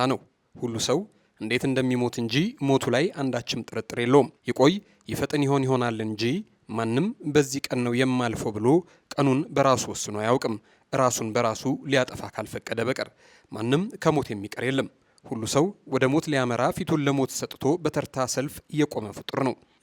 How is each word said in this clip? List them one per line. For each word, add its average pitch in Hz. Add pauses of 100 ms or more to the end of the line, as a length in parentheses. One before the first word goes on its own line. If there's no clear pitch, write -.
ነው። 131 (360)
ሁሉ 120
ሰው 131 (420)
እንዴት 113
እንደሚሞት 127
እንጂ 117 (260)
ሞቱ 139
ላይ 127 (100)
አንዳችም 123
ጥርጥር -
የለውም። 127 (160)
ይቆይ 131 (340)
ይፈጥን 143
ይሆን 135
ይሆናል 123
እንጂ 110 (460)
ማንም 113 (200)
«በዚህ 139
ቀን 131
ነው 120
የማልፈው» 127
ብሎ 107 (420)
ቀኑን 135 (100)
በራሱ 135
ወስኖ 104
አያውቅም፣ 113 (380)
ራሱን 127
በራሱ 110 (220)
ሊያጠፋ 131
ካልፈቀደ 113
በቀር። 120 (420)
ማንም 123 (140)
ከሞት 156
የሚቀር 104
የለም። 131 (360)
ሁሉ 113
ሰው 147 (220)
ወደ 131
ሞት 147
ሊያመራ 123
ፊቱን 160
ለሞት 139
ሰጥቶ - (140)
በተርታ 147
ሰልፍ 135 (180)
የቆመ 147
ፍጡር -
ነው። 127 (300)